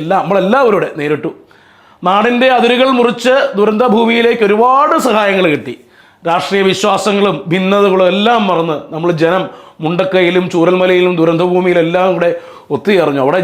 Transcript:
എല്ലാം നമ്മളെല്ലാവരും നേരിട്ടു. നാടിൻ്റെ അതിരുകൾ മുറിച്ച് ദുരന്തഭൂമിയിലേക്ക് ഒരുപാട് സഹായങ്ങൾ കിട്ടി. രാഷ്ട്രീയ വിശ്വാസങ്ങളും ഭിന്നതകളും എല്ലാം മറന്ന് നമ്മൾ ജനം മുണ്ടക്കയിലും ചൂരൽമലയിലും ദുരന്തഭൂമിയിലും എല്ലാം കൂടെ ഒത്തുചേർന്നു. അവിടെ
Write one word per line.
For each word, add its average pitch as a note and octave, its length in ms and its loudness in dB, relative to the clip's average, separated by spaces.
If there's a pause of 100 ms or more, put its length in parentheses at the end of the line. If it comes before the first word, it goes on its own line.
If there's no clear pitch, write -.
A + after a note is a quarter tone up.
എല്ലാം F3 220 -2
നമ്മളെല്ലാവരും G3 760 0
നേരിട്ടു. D3 320 -4 (760)
നാടിൻ്റെ A#3+ 420 2 (100)
അതിരുകൾ B3 300 2 (100)
മുറിച്ച് A#3+ 340 0 (260)
ദുരന്തഭൂമിയിലേക്ക് A3+ 880 0
ഒരുപാട് C4 460 2 (120)
സഹായങ്ങൾ G3+ 480 0
കിട്ടി. A#2+ 200 -8 (520)
രാഷ്ട്രീയ F3+ 400 0
വിശ്വാസങ്ങളും G3 720 0 (140)
ഭിന്നതകളും F#3+ 600 2
എല്ലാം G#3+ 380 2
മറന്ന് E3 260 -2 (160)
നമ്മൾ D#3+ 180 -4 (120)
ജനം F3 200 2 (420)
മുണ്ടക്കയിലും F3+ 680 0
ചൂരൽമലയിലും F3+ 680 2
ദുരന്തഭൂമിയിലും F3 640 0
എല്ലാം F3+ 300 0
കൂടെ E3+ 140 0 (460)
ഒത്തുചേർന്നു. D3+ 480 0
അവിടെ D3+ 200 0